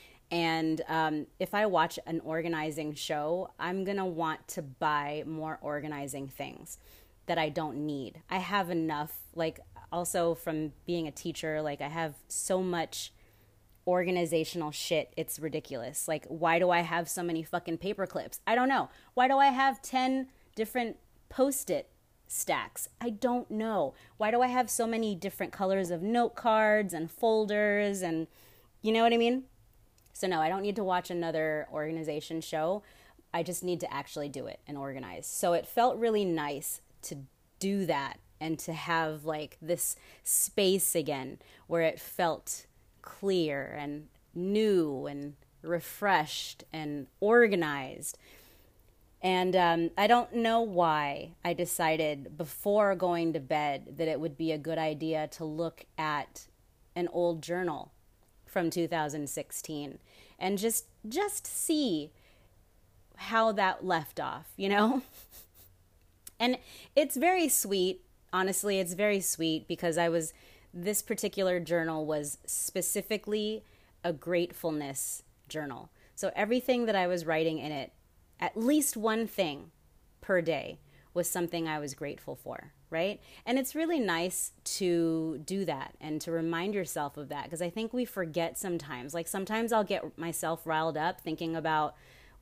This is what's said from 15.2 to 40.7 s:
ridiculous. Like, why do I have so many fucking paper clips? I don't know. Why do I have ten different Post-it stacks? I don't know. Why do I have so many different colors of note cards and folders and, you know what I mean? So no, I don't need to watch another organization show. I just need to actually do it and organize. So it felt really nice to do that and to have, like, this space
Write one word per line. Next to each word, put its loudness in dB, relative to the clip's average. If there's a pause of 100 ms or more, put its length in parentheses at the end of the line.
ridiculous. -6
Like, -2
why 2
do 4
I 6
have -2
so -4
many -2
fucking -4
paper -4
clips? -6
I 4
don't 4
know. 2 (260)
Why 6
do 6
I 8
have 4
ten 0 (300)
different -2 (320)
Post-it 2 (380)
stacks? -2 (120)
I -2
don't 0
know. 0 (220)
Why 2
do 6
I 6
have 2
so 0
many 0
different -6
colors 0
of -2
note 2
cards 4
and -4
folders 2
and, 0 (560)
you 2
know 6
what 6
I 6
mean? 4 (680)
So -4
no, 2
I 4
don't 0
need -2
to -2
watch 0
another 0
organization -4
show. -2 (520)
I 0
just -6
need -2
to -6
actually -6
do -8
it -12
and -8
organize. -8
So 2
it 2
felt 4
really 2
nice -2 (220)
to -10 (420)
do 2
that 0 (220)
and -2
to -6
have, 0
like, -4
this 0 (300)
space 2